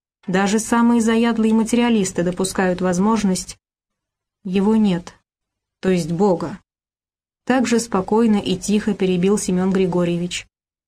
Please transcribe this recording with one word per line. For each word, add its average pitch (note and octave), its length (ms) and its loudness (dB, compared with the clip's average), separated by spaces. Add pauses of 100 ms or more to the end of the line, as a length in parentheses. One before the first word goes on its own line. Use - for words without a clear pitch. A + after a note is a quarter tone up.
(260)
даже G3 320 0
самые A#3 440 2
заядлые A3+ 500 2
материалисты A3 720 0
допускают F3+ 580 -2
возможность...» F#3+ 800 0 (840)
«Его G3+ 340 0
нет, F#3+ 360 0 (680)
то F#3 100 0
есть E3+ 200 -2
Бога». F3 480 0 (840)
Так B3 220 0
же A3+ 120 0
спокойно G#3+ 600 0
и F#3+ 180 -4
тихо G#3 380 -2
перебил F#3 420 0
Семен F#3 340 -2
Григорьевич. F3 760 -2 (420)